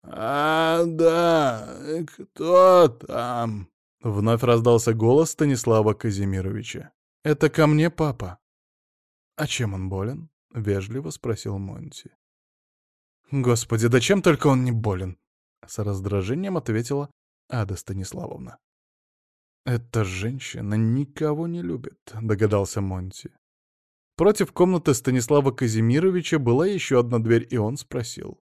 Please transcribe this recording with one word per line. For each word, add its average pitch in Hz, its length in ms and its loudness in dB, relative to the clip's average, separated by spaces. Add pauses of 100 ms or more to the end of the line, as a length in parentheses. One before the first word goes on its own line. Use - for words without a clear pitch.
«А, 156 800 -2
да, 165 920 2 (300)
кто 180 800 6
там?» — 117 800 -4 (320)
вновь 110 400 0
раздался 117 520 4
голос 123 380 4
Станислава 113 640 2
Казимировича. 101 1000 -6 (320)
«Это 151 260 2
ко 151 180 2
мне, 151 220 4
папа». 120 500 -6 (960)
«А 151 120 -4
чем 107 260 -4
он 95 160 -6
болен?» — 117 400 -6 (240)
вежливо 104 580 -4
спросил 104 480 -6
Монти. - 560 -14 (1120)
«Господи, 120 580 0
да 120 120 4
чем 190 220 2
только 156 260 2
он 131 160 4
не 123 80 0
болен!» — 95 480 -4 (480)
с - 100 -14
раздражением 101 800 -4
ответила 139 540 -4 (360)
Ада 101 280 -4
Станиславовна. - 840 -12 (1080)
«Эта 117 380 -2
женщина 104 680 -6
никого 143 720 -2
не 170 140 -8
любит», — - 380 -8 (220)
догадался 104 600 0
Монти. 92 500 -8 (840)
Против 202 340 2
комнаты 180 420 2
Станислава 131 580 2
Казимировича 135 880 2
была 127 260 2
еще 180 340 2
одна 120 200 0
дверь, 113 300 2
и 123 80 -2
он 110 200 -2
спросил - 720 -10